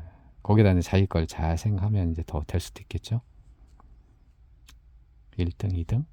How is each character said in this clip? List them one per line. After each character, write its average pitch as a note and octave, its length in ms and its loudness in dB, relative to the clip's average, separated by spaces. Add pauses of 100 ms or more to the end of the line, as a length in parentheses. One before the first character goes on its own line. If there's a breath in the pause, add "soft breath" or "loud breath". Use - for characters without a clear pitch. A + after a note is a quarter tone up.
(420 loud breath)
거기다 G#2 300 6
이제 F2 100 4
자기 F#2+ 240 2
걸 E2 200 0
잘 E2 320 -2
생각하면 G2+ 540 0
이제 D#2+ 120 -6
더 D#2+ 180 -6
될 F2+ 180 -4
수도 - 220 -12
있겠죠. - 400 -6 (2250)
일 F2 160 -2
등, G2 200 -6
이 E2+ 120 -4
등, C#3 280 -2